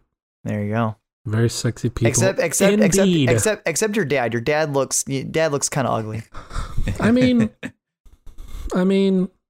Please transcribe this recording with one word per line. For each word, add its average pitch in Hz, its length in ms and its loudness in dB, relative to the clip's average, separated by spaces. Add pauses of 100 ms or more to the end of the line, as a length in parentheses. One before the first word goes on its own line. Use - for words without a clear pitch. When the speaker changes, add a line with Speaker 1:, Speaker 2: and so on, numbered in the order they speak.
(440)
Speaker 1:
There 104 200 -4
you 104 80 -4
go. 110 240 -2 (300)
Speaker 2:
Very 113 240 0
sexy - 400 -4
people. - 180 -2
Speaker 1:
Except, 190 300 0
except, 196 340 2
Speaker 2:
Indeed. 190 560 4
Speaker 1:
except, - 20 4 (280)
except, - 100 -6
except 208 280 -2
your 202 100 2
dad. 127 260 0
Your 117 80 -2
dad 147 320 0
looks, 135 340 0
y-, 135 220 -6
dad 156 240 0
looks 139 160 -2
kinda 123 220 -2
ugly. 110 320 -4 (760)
Speaker 2:
I 208 120 2
mean, 247 400 4 (560)
Speaker 3:
<laughs> - 680 -12
Speaker 2:
I 185 100 2
mean, 190 440 2 (220)